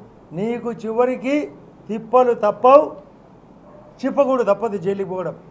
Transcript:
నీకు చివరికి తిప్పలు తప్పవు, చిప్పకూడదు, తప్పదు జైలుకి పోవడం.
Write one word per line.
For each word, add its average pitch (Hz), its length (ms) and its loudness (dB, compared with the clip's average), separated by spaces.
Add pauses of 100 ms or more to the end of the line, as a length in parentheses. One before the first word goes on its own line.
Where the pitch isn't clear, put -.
(320)
నీకు 226 400 -6
చివరికి 247 800 -2 (360)
తిప్పలు 240 460 2
తప్పవు, 233 640 4 (1080)
చిప్పకూడదు, 254 480 2
తప్పదు 202 240 -4
జైలుకి 190 320 -4
పోవడం. 175 240 -6 (180)